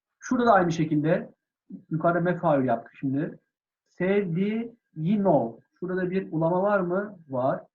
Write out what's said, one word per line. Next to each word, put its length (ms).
Şurada 280
da 60
aynı 200
şekilde 640
yukarıda 300
mefail 440
yaptık 320
şimdi. 420
Sevdi, 880
yino. 640
Şurada 160
da 140
bir 220
ulama 300
var 180
mı? 380
Var. 360